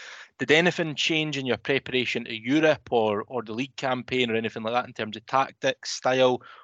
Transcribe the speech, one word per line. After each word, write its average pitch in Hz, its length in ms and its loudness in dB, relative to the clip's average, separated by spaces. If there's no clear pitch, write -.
Did 135 140 2
anything 165 420 4
change 156 420 0
in 135 100 -4
your 120 100 2
preparation 127 720 -2
to 117 80 -10
Europe 143 580 2
or, 110 340 2
or 123 160 -6
the 107 120 -10
league 131 200 -6
campaign 127 560 -2
or 113 60 0
anything 113 260 -4
like 110 120 -4
that 117 120 0
in 123 60 -16
terms 107 240 -8
of 107 100 -16
tactics, - 640 -2
style, 131 520 2